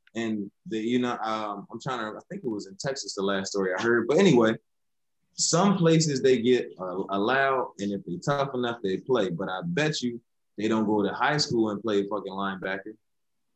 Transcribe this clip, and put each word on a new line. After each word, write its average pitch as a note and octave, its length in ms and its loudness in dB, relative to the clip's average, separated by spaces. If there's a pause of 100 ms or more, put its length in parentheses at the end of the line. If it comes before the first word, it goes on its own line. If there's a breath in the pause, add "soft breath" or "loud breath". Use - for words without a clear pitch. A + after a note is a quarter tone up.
(160)
And G#2+ 340 -4 (160)
the, A2 140 -6
you A#2+ 180 0
know, B2 240 -2
um, G#2+ 480 -6
I'm A2+ 100 -12
trying B2+ 200 -6
to, G#2+ 160 -8
I G#2+ 120 -14
think G3+ 140 -12
it B2+ 80 -4
was G2+ 180 -8
in G2 80 -20
Texas, - 380 -8
the F#2+ 80 -4
last G2 300 -2
story F#2+ 240 0
I G2+ 60 -4
heard. A#2 260 2
But D3 100 4
anyway, A#2+ 360 6 (800)
some F#3+ 420 2
places D#3+ 460 4
they C3 200 6
get, B2 280 4 (100)
uh, F#2 300 -6
allowed, B2+ 680 0
and G2+ 140 -4
if G2 120 -6
they F2 140 -6
tough C#3 360 0
enough, A#2+ 280 -2
they F#2+ 160 0
play. G2+ 320 2
But F#2 180 -6
I F#2 160 -6
bet D3 380 -2
you A#2+ 180 -4 (380)
they G#2 100 -2
don't A2 180 2
go G#2 160 2
to F#2+ 120 0
high C3+ 240 0
school A2+ 320 0
and G2+ 120 -6
play G2+ 260 0
fucking G2 240 -6
linebacker. F#2+ 640 -6 (600)